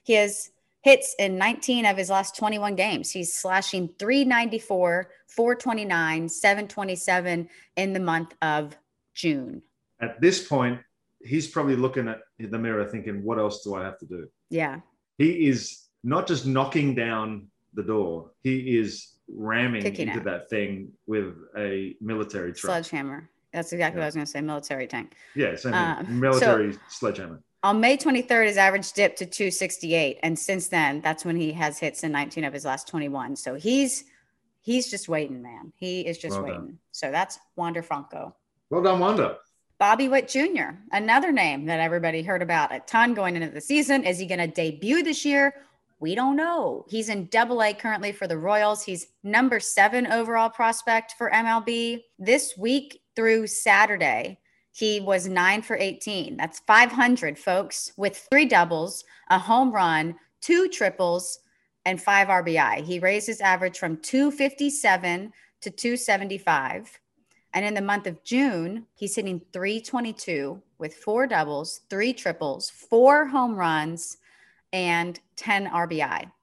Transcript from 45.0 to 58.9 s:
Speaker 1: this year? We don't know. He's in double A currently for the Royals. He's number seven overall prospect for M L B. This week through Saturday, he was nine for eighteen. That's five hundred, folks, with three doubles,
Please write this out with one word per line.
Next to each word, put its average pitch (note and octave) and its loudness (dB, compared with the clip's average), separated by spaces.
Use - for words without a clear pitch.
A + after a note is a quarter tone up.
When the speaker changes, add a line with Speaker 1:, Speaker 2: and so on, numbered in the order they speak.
Speaker 1:
this D4+ -4
year? C#4 4
We D#3+ -4
don't C4+ 2
know. D#4 -2
He's A3 -4
in G3 -4
double A#3 2
A G#3+ 4
currently G#3 -4
for G3+ -6
the E3+ -4
Royals. G#3 2
He's F3+ -10
number A3+ 2
seven G#3+ 2
overall A3+ 2
prospect A3+ 0
for A#3+ -4
M A3+ 2
L A3+ 2
B. A#3 -4
This A#3 2
week C4 -2
through A3+ 2
Saturday, F#3+ 2
he G#3+ -2
was F#3+ 0
nine F#3 2
for A3 -6
eighteen. G3 -6
That's - -6
five A#3 6
hundred, A#3+ 2
folks, - -2
with G3 -2
three D4 6
doubles, F3 4